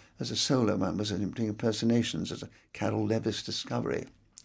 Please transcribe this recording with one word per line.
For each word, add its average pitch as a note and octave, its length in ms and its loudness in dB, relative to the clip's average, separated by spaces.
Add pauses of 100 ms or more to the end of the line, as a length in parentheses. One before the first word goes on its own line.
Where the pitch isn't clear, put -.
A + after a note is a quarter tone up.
(200)
as B2 120 -6
a A#2+ 40 -4
solo A#2 420 4
man F#2 200 0
was G#2 140 0
in, F#2+ 200 -2
doing A2+ 180 -2
impersonations A2+ 800 2
as F2 120 -8
a - 60 -12 (240)
Carol G#2+ 320 0
Levis A2 360 0
Discovery. - 640 -4 (400)